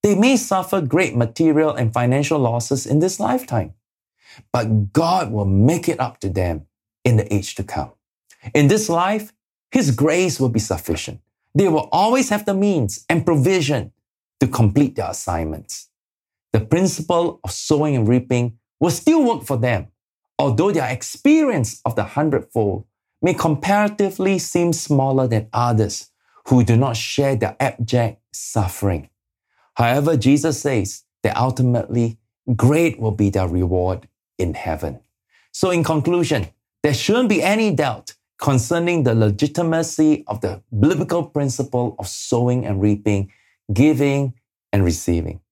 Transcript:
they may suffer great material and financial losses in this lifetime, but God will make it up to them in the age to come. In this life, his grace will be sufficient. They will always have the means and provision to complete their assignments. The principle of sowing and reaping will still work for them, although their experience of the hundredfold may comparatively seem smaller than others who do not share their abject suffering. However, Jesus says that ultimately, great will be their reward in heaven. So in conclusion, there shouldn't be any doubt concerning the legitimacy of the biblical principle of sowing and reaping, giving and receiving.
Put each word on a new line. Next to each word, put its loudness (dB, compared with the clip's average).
they 6
may 4
suffer -2
great 0
material 2
and -2
financial 0
losses -2
in 0
this -2
lifetime, -4
but 0
God 0
will -2
make 2
it -2
up -6
to -6
them -4
in 4
the 0
age -4
to -8
come. -8
In 4
this 2
life, -2
his 2
grace 0
will 2
be -2
sufficient. -6
They 4
will -2
always 2
have -2
the -2
means -2
and 0
provision 0
to 2
complete 2
their -4
assignments. -8
The 2
principle 0
of -8
sowing 0
and 2
reaping 0
will 2
still 2
work 0
for -4
them, -2
although 2
their -2
experience 0
of -4
the -2
hundredfold -2
may 2
comparatively 0
seem 0
smaller 0
than -2
others 0
who 4
do 4
not 2
share -2
their -4
abject -2
suffering. -4
However, 2
Jesus 2
says -4
that 0
ultimately, 0
great 2
will -2
be 2
their -2
reward -2
in -2
heaven. -8
So 0
in 2
conclusion, 0
there 2
shouldn't 0
be 2
any 0
doubt -4
concerning 0
the 2
legitimacy 0
of -8
the -6
biblical 2
principle -4
of -10
sowing -2
and -2
reaping, 0
giving 2
and 2
receiving. -2